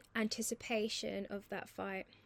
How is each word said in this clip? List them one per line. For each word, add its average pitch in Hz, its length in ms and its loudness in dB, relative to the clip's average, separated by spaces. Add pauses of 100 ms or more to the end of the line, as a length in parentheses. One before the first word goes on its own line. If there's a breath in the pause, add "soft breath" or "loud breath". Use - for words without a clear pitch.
(140)
anticipation 220 1160 2
of 202 180 -4
that - 200 -4
fight? 190 380 -4 (200 loud breath)